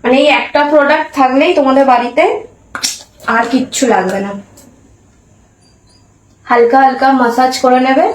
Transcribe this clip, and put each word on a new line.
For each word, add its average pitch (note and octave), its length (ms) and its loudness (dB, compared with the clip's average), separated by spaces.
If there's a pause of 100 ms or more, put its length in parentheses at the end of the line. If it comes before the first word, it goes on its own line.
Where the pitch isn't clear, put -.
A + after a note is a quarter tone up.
মানে B3 200 2
এই D4 60 2 (120)
একটা - 200 -2 (100)
প্রোডাক্ট D4+ 360 2 (120)
থাকলেই C4+ 400 2
তোমাদের C4+ 320 2
বাড়িতে B3 320 0 (1120)
আর A#3 160 0
কিচ্ছু C4 320 -2 (100)
লাগবে F#3+ 320 -2
না। G3+ 60 -8 (2250)
হালকা A#3+ 340 2
হালকা C4 240 0 (120)
ম্যাসাজ B3+ 340 0 (100)
করে B3+ 240 2
নেবে C#4 280 2